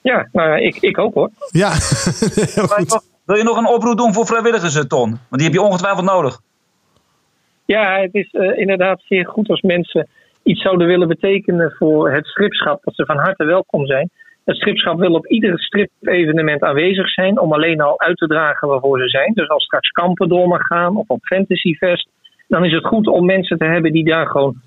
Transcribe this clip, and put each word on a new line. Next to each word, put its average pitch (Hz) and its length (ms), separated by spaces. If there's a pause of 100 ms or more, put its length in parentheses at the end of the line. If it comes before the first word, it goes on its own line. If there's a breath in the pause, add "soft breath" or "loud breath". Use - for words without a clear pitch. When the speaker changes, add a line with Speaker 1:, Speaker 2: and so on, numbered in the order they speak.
Speaker 1:
Ja, 240 320
nou 165 160
ja, 151 80
ik, - 200
ik - 220
ook 214 160
hoor. - 160 (200)
Speaker 2:
Ja, 185 200
<laughs> 156 40
heel - 720 (100)
Speaker 3:
Wil 214 80
je 185 60
Speaker 2:
goed. 202 200
Speaker 3:
nog, 220 140 (220)
wil 196 120
je 214 60
nog 226 140
een 226 120
oproep 233 280
doen 233 160
voor 220 140
vrijwilligers, 214 500
eh, 151 60
Ton? 123 280
Want 113 100 (100)
die 135 140
heb 160 80
je 185 100
ongetwijfeld 185 420
nodig. 180 360 (1200)
Speaker 1:
Ja, 196 360
het 190 140
is, 202 180
eh, 202 260
inderdaad 185 500
zeer 185 180
goed 214 220
als 170 120
mensen 175 460 (360 soft breath)
iets - 200
zouden 180 240
willen 180 220
betekenen 180 680
voor 156 340
het 151 140
stripschap, - 580
dat - 100
ze 156 100
van 147 140
harte 170 260
welkom 160 420
zijn. 143 240 (340 soft breath)
Het - 120
stripschap 185 420
wil 180 160
op 160 120
ieder 214 340
stripevenement 160 1040
aanwezig 175 480
zijn, 190 300
om 165 120
alleen 156 280
al 147 200
uit 170 160
te 170 100
dragen 151 420
waarvoor 135 320
ze 127 80
zijn. 139 260
Dus 165 140
als 151 160
straks - 260
Kampen 180 380
door 180 200
mag 175 180
gaan 175 300
of 214 120
op - 160
Fantasyfest, 180 840 (400 soft breath)
dan 170 160
is 165 80
het 165 120
goed 214 220
om 180 200
mensen 185 320
te 160 60
hebben 160 280
die 160 120
daar 160 220
gewoon 139 280 (120)